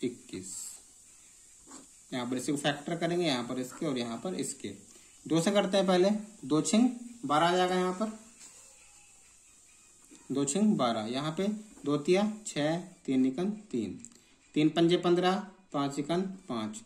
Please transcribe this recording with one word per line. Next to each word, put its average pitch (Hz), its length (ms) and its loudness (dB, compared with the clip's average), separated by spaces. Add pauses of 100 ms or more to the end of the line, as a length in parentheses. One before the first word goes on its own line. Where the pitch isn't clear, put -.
इक्कीस, - 460 -8 (1600)
यहाँ 123 140 -4
पर 127 120 -4
इसको 139 180 -2
factor 147 420 -2
करेंगे, 175 280 0
यहाँ 127 180 0
पर 123 160 -6
इसके - 260 -8
और 139 120 -2
यहाँ 117 200 -6
पर 185 180 -6
इसके, - 340 -6 (560)
दो 160 160 2
से 202 100 2
करते 196 260 2
हैं 190 100 4
पहले, 185 220 6 (360)
दो 151 160 2
छिंग 233 280 4 (360)
बारह 151 220 4
आ 180 80 4
जाएगा 185 200 2
यहाँ 185 180 2
पर, 220 180 -4 (2250)
दो 135 160 -2
छिंग 196 320 2
बारह, 113 300 0
यहाँ 135 260 -4
पे 190 140 -2 (380)
दो 147 140 0
तिया 190 320 2 (140)
छः, 151 320 -2 (280)
तीन 131 160 2
निकन 131 280 0 (220)
तीन, 110 280 -4 (560)
तीन 156 160 4
पंजे 170 280 4
पन्द्रह, 175 360 2 (380)
पाँच - 260 -2
इकन 170 220 0 (260)
पाँच। 110 380 -6